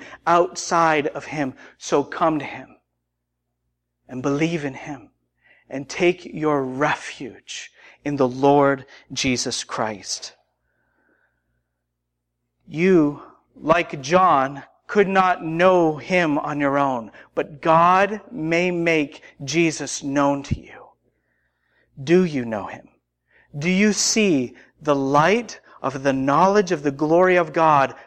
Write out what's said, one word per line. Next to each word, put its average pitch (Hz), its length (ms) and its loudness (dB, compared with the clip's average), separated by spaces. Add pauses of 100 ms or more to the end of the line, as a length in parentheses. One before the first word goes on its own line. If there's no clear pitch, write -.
(280)
outside 170 800 2
of - 160 -10
him. 139 300 -6 (240)
So 143 260 0
come 160 340 -2
to 131 60 -8
him - 320 -16 (1300)
and 127 160 -12
believe 147 420 -2
in 131 100 -6
him - 360 -16 (580)
and 135 200 -10
take 180 380 -2
your 151 360 -2
refuge 131 1080 -8 (320)
in 143 100 -4
the 135 140 2
Lord 139 580 4 (260)
Jesus 127 520 -4
Christ. - 720 -8 (2250)
You, 156 500 4 (340)
like 160 440 -4
John, 143 640 0 (240)
could 202 220 0
not 185 360 0
know 165 520 2
him 160 420 -2
on 147 220 -6
your 139 180 0
own, 127 320 -4 (240)
but 151 260 -6
God 185 600 4 (100)
may 165 400 -2
make 165 520 -2 (200)
Jesus 147 640 -2
known 143 400 0
to - 160 -6
you. - 260 -20 (1120)
Do 170 240 4
you 147 200 -4
know 110 220 -6
him? - 220 -16 (680)
Do 147 120 -4
you 196 240 2
see 180 640 0 (260)
the 147 140 2
light 151 640 2 (220)
of 135 220 -6
the 139 80 2
knowledge 170 580 2
of 151 140 -4
the 147 80 0
glory 165 440 2
of 165 160 0
God 147 420 2 (120)